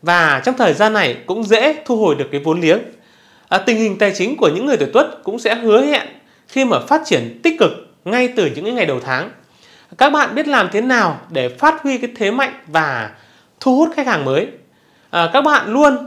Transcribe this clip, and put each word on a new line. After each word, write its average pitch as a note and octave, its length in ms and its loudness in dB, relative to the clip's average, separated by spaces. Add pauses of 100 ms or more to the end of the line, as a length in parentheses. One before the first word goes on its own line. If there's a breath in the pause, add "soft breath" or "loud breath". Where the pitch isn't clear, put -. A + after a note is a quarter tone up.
Và D#3+ 420 2
trong B3+ 120 0
thời G3+ 180 4
gian G#3+ 180 4
này F3 240 0 (100)
cũng A3 180 -4
dễ B3+ 400 2
thu A#3+ 120 -2
hồi G3 180 2
được C#3 180 -6
cái C#3+ 120 -4
vốn D#3+ 160 0
liếng. E3 180 4 (720 soft breath)
À, F3+ 100 0
tình A3 180 0
hình G#3+ 220 -2
tài G3+ 180 2
chính A3+ 200 -4
của G3+ 180 2
những A3 120 -4
người C#4 100 0
tuổi C#3 160 -2
Tuất - 320 -2
cũng G#3 140 -6
sẽ A#3+ 160 0
hứa A#3 280 2
hẹn C#4+ 260 -2 (400 soft breath)
khi C4+ 160 0
mà G#3+ 140 0 (100)
phát D4+ 160 0
triển A#2 380 -2
tích E4 160 0
cực F3 140 2 (320)
ngay B3 320 0
từ F#3+ 100 0
những C#3+ 180 -6
cái A#3 100 -4
ngày A3 120 0
đầu C3 140 -2
tháng. C3+ 300 -6 (680 soft breath)
Các C#4 120 6
bạn C#4 240 0
biết D4+ 140 -2
làm A#3 240 0
thế G3+ 80 -2
nào A3+ 400 0 (100)
để B2+ 180 -2
phát D4+ 340 0
huy C4+ 160 -2
cái A#3+ 180 -6
thế G3+ 140 -2
mạnh B3+ 220 -2 (140)
và C#3+ 440 -2 (500 soft breath)
thu B3+ 160 2
hút D#4+ 200 4
khách C#4 100 -4
hàng F3 180 -2
mới. D3 240 0 (640 soft breath)
À, E3+ 220 0
các C#4 80 4
bạn C#4 320 2
luôn C#4 240 4 (100)